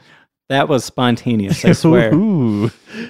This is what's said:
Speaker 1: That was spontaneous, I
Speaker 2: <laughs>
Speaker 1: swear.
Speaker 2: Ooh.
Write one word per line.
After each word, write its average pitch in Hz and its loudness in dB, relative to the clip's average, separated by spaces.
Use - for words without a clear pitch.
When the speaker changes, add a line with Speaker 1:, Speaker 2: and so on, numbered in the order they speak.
Speaker 1:
That 139 0
was 131 0
spontaneous, 117 -2
I 185 4
Speaker 2:
<laughs> - -
Speaker 1:
swear. 120 2
Speaker 2:
Ooh. 131 0